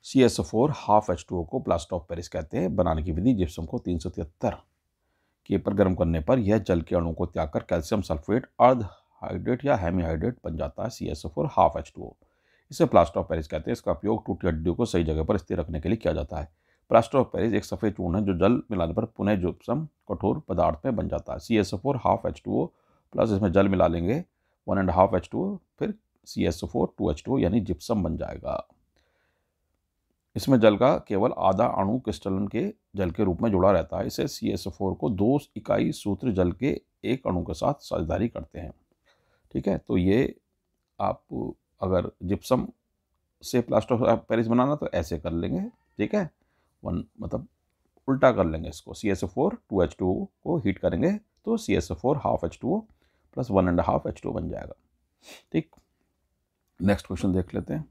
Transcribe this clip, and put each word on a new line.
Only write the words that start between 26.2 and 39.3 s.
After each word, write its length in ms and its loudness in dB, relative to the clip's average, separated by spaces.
सी 180 -2
एस 180 -2
ओ 40 -6
फ़ोर 300 -2
टू 140 0
एच 140 -6
टू 80 -2
ओ, 60 0
यानी 220 2
जिप्सम 420 -2
बन 140 -2
जाएगा। 480 -8
इसमें 240 4
जल 180 8
का 220 6
केवल 400 0
आधा 280 4
अणु 320 0
क्रिस्टलन 480 -4
के 200 -2
जल 160 0
के 120 -2
रूप 180 0
में 100 2
जुड़ा 200 6
रहता 280 0
है। 80 -4
इसे 220 -4
सी 220 -4
एस 160 -6
ओ 40 -6
फ़ोर 240 -4
को 160 -2
दो 280 2
इकाई 380 0
सूत्र 400 -4
जल 200 2
के 260 -2
एक 220 -2
अणु 160 -2
के 100 -8
साथ 300 -2
साझेदारी 460 -2
करते 300 -12
हैं। 140 -14